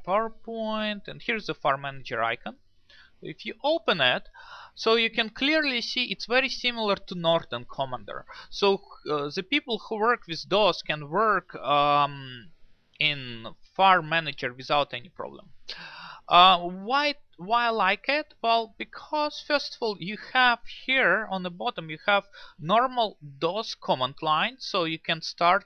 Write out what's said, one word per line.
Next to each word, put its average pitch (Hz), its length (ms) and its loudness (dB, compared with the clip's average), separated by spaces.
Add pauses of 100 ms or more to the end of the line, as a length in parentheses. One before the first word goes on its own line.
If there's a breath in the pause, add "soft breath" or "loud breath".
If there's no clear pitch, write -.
PowerPoint, 214 1000 -4
and 147 140 -14
here's 226 240 -4
the 156 80 -4
File 139 240 0
Manager 135 440 -6
icon. 120 360 -4 (640 soft breath)
If - 240 -14
you 220 80 -8 (100)
open 277 380 2
it, 127 260 2 (480 loud breath)
so 226 200 2
you 226 140 2
can 226 200 -2
clearly 277 500 0
see 240 320 -4
it's - 140 -10
very 254 240 2
similar 226 480 -2
to - 180 -12
Norton 165 580 0
Commander. - 520 -6 (240 loud breath)
So, 196 320 0 (280)
uh, 147 240 -2
the 190 160 -4
people 262 300 -2
who - 160 -8
work 220 320 2
with 156 220 -10
dos 190 320 4
can 151 280 -6
work, 196 460 0
um, 143 920 0 (500)
in 127 480 -2 (280)
File 190 280 6
Manager 151 500 -2
without 135 400 -2
any 123 160 -12
problem. - 400 -12 (800 loud breath)
Uh, 175 300 8
why, 208 560 -2 (200)
why 226 300 0
I 233 40 2
like 208 380 2
it? 294 360 -2
Well, 226 340 2
because - 680 -6
first 285 260 0
of - 80 -16
all, 214 180 -2
you 202 180 -8 (160)
have 247 260 4 (260)
here 220 460 2
on 190 100 -2
the 180 80 -6
bottom, 175 400 -6
you 156 160 -10
have 202 200 4 (340 loud breath)
normal 226 580 2 (220)
dos 180 340 -2
command 135 480 -2
line, 170 380 2
so - 240 -2
you 160 160 -2
can 165 240 -4
start 180 420 2